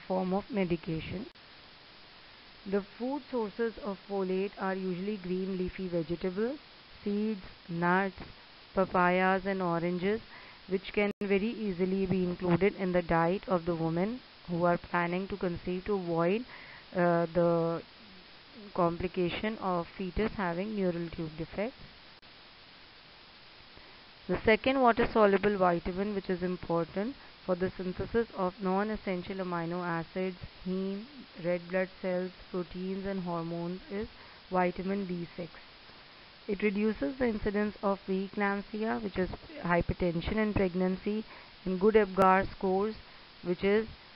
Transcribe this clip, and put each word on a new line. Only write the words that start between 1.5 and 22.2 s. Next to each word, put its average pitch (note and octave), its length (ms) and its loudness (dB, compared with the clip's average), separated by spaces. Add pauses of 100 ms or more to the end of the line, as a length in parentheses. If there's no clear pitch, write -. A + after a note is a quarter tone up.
The G3 140 2 (160)
food C4 320 -4
sources A3+ 440 -2 (100)
of G3 120 -4 (120)
folate F#3+ 500 0
are F#3+ 160 -2
usually F#3+ 440 -2
green F#3 380 -2
leafy F#3 300 -2
vegetables, F3+ 720 -2 (460)
seeds, G#3 380 0 (260)
nuts, F3+ 480 2 (580)
papayas, F#3 720 4
and G3 160 0
oranges, F3 580 0 (480)
which F#3+ 240 -4
can G#3 180 2 (100)
very G3 280 2
easily F#3+ 580 0
be F#3 160 2
included F3 540 4
in F#3 160 0
the F3+ 100 4
diet E3+ 460 4
of F3 180 2
the F3 80 2
women E3+ 460 0 (280)
who F3 160 0
are F3 140 4
planning F3 480 -2
to G3 100 -6
conceive F3+ 480 -4
to G#3 100 0
avoid, F3 480 2 (520)
uh, F3 400 4
the E3 480 4 (880)
complication F3+ 880 0
of F3+ 280 -2 (100)
fetus G3 380 -2
having G3 400 -2
neural E3+ 320 0
tube D#3+ 280 -6
defects. F#3+ 380 -6 (2500)